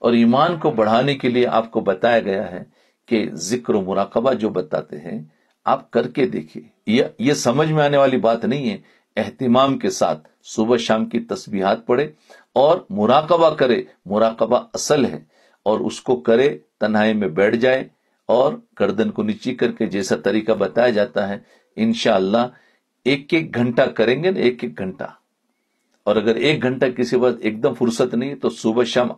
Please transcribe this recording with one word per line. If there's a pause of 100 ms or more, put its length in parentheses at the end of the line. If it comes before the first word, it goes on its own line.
और
ईमान
को
बढ़ाने
के
लिए
आपको
बताया
गया
है (420)
कि (160)
जिक्र
मुराकबा
जो
बताते
हैं (360)
आप
करके
देखिए। (180)
ये,
ये
समझ
में
आने
वाली
बात
नहीं
है। (340)
एहतिमाम
के
साथ (180)
सुबह
शाम
की
तस्बीहात
पढ़े (440)
और
मुराकबा
करे, (220)
मुराकबा (160)
असल
है, (400)
और
उसको
करे, (320)
तन्हाई
में
बैठ
जाए (380)
और (160)
गर्दन
को
नीची
करके
जैसा
तरीका
बताया
जाता
है, (320)
इंशाअल्लाह (580)
एक
एक
घंटा
करेंगे
ना,
एक
एक
घंटा। (920)
और
अगर
एक
घंटा
किसी
वक्त
एकदम
फुर्सत
नहीं
तो
सुबह
शाम